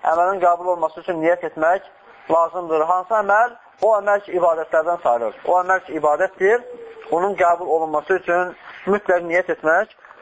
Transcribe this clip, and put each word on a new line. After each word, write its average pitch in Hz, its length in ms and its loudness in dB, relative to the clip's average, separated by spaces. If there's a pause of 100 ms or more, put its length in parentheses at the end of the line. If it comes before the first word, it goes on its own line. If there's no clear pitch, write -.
Əməlin 175 320 0
qəbul 175 320 0
olması 165 300 -4
üçün 170 180 -4
niyyət 170 300 0
etmək 165 380 -2 (420)
lazımdır. 165 580 0
Hansı 185 300 0
əməl? 214 380 2 (200)
O 214 180 2
əməl 202 300 0
ki, 165 100 -12
ibadətlərdən 165 720 0
sayılır. 117 400 0
O 180 160 2
əməl 185 240 0
ki, 143 160 -12
ibadətdir. 185 640 0 (460)
Onun 185 260 0
qəbul 170 320 2
olunması 156 480 0
üçün 180 400 -2 (300)
mütləq 180 420 0
niyyət 175 240 0
etmək 165 400 0 (280)